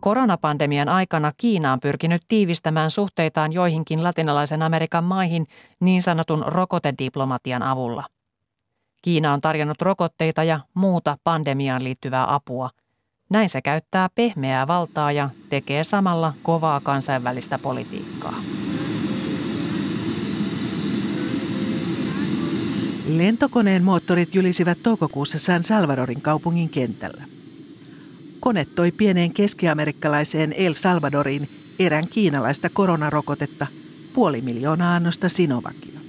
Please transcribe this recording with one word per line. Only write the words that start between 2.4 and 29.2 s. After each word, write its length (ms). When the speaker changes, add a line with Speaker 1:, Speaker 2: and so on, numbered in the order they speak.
Speaker 1:
suhteitaan 640
joihinkin 520
latinalaisen 580
Amerikan 420
maihin 420
niin 220
sanotun 440
rokotediplomatian 1160
avulla. 420
Kiina 300
on 80
tarjonnut 420
rokotteita 640
ja 160
muuta 500
pandemiaan 600
liittyvää 500
apua. 360
Näin 180
se 140
käyttää 520
pehmeää 520
valtaa 460
ja 180
tekee 360
samalla 480
kovaa 380
kansainvälistä 800
politiikkaa. 760
Speaker 2:
Lentokoneen 760
moottorit 500
jylisivät 480
toukokuussa 560
San 240
Salvadorin 600
kaupungin 460
kentällä. 560
Kone 240
toi 280
pieneen 400